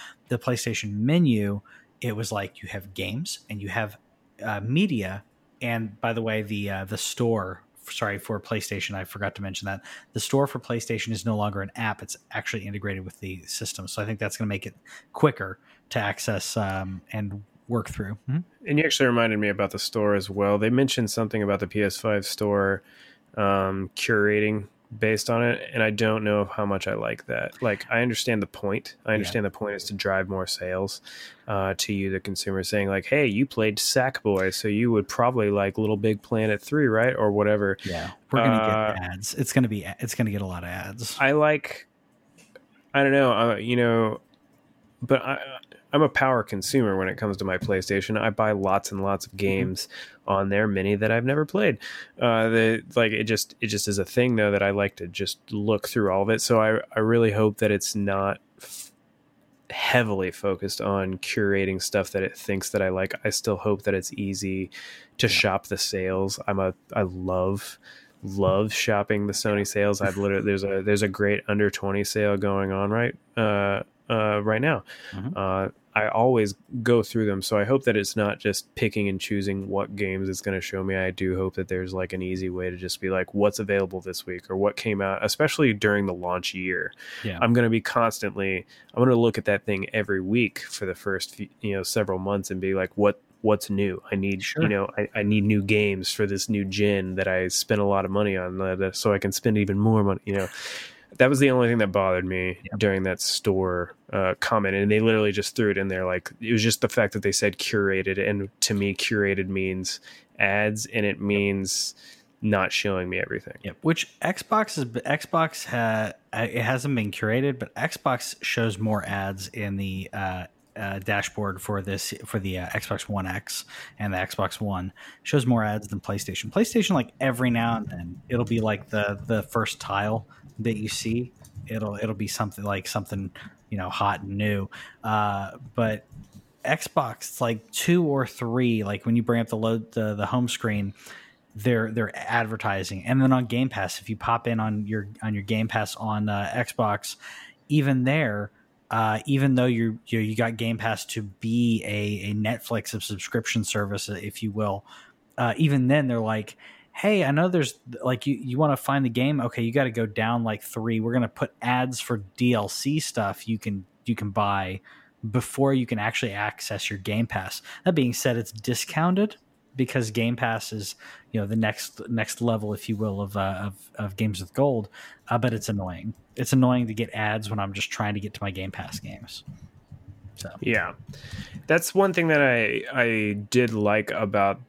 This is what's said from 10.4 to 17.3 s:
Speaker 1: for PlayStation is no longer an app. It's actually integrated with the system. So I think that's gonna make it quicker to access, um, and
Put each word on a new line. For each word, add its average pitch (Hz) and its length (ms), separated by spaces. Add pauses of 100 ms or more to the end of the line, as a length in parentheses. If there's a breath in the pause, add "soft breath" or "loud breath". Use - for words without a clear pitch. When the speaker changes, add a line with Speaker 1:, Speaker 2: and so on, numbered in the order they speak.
Speaker 1:
for 135 120
PlayStation 113 540
is 104 120
no 113 120
longer 104 260
an 98 120
app. 110 280
It's - 140 (160)
actually 107 340
integrated 101 380
with - 160
the 92 240
system. - 440
So - 140
I - 20
think 107 140
that's 104 180
gonna 110 120
make 98 180
it - 80 (400 loud breath)
quicker 95 440 (320 soft breath)
to - 80
access, 101 600
um, 95 420 (120)
and 101 300 (240)